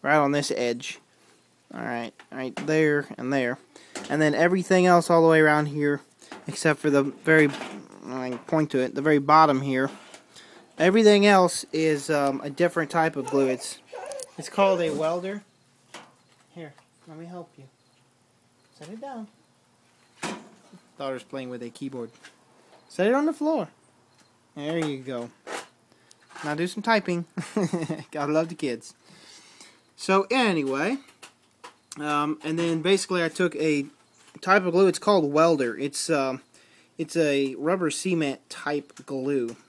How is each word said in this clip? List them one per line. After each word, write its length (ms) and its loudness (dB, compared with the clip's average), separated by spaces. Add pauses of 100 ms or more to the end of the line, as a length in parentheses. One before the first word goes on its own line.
Right 160 2
on 160 4
this 180 -2
edge. 480 -4 (720)
All 100 -12
right, 300 -8 (200)
right 240 -10 (100)
there 400 2 (100)
and 160 -6
there. 260 -2 (520)
And 100 0
then 140 4
everything 520 2
else 220 6
all 140 6
the 60 6
way 100 6
around 280 4
here, 340 -2 (480)
except 320 0
for 100 0
the 140 4
very, 440 4 (600)
I 220 -8
can 100 -8
point 320 0
to 60 0
it, 180 -2
the 60 -4
very 180 4
bottom 400 6
here. 280 -2 (920)
Everything 480 6
else 460 4
is, 380 0
um, 320 0
a 80 -8
different 400 0
type 240 0
of 120 -6
glue. 200 2
It's, 320 -4 (600)
it's 100 -14
called 320 2
a 100 0
welder. 540 -4 (1120)
Here, 180 -16 (320)
let 120 -20
me 80 -16
help 300 -16
you. 80 -20 (1120)
Set 120 -20
it 120 -16
down. 280 -14 (1700)
Daughter's 240 -8
playing 280 -12
with 120 -10
a 80 -12
keyboard. 400 -12 (800)
Set 180 -2
it 80 2
on 120 0
the 60 0
floor. 360 -4 (880)
There 220 -6
you 200 -4
go. 320 -10 (1120)
Now 120 -2
do 100 -2
some 160 -8
typing. 420 0 (440)
<laughs> 420 -6
Gotta 220 -4
love 160 2
the 60 -12
kids. 400 -8 (1000)
So 340 2
anyway, 680 0 (1000)
um, 440 -2
and 160 -4
then 240 -2
basically 420 0
I 40 -2
took 280 -2
a 300 0 (540)
type 240 2
of 80 -2
glue. 160 6
It's 100 0
called 340 2
welder. 460 2
It's, 320 -6
um, 320 -2 (560)
it's 180 -6
a 380 0
rubber 360 -2
cement 600 -4
type 420 -8 (140)
glue 500 -4 (120)